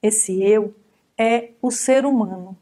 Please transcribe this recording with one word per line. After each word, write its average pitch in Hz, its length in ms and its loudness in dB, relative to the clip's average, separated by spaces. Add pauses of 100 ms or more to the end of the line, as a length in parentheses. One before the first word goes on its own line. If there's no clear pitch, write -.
Esse 202 400 -2
eu 208 320 2 (460)
é 233 320 0 (100)
o 247 120 -2
ser 262 340 2
humano. 190 560 -2